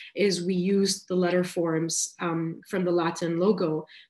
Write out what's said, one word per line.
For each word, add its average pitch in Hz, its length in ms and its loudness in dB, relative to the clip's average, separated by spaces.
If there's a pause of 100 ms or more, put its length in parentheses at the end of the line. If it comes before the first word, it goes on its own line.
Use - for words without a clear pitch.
(160)
is 175 300 2
we 190 80 0
used 190 540 2
the 185 80 -2
letter 180 280 4
forms, 165 760 -2
um, 165 500 -4
from 185 160 -2
the 180 60 0
Latin 170 480 -2
logo 180 480 0 (220)